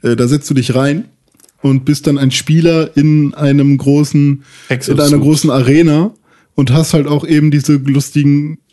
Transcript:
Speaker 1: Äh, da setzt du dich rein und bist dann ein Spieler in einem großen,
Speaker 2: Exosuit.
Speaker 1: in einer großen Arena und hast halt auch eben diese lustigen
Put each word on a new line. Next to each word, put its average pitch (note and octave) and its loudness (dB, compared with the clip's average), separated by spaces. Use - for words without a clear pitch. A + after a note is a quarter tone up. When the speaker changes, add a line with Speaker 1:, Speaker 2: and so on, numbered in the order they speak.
Speaker 1:
Äh, A#2+ 0
da B2 0
setzt C#3+ -2
du D3 -2
dich B2+ -2
rein C#3+ -2
und C3+ 0
bist D3 -2
dann C#3+ 0
ein C3+ 0
Spieler D#3+ 0
in D3+ 2
einem C#3+ 2
großen, C#3+ 0
Speaker 2:
Exosuit. - -4
Speaker 1:
in D3 2
einer C#3 2
großen D3+ 0
Arena D3+ 2
und C3+ 0
hast D3+ 0
halt D3 0
auch D3 -4
eben D3+ 2
diese D3 0
lustigen C#3+ -2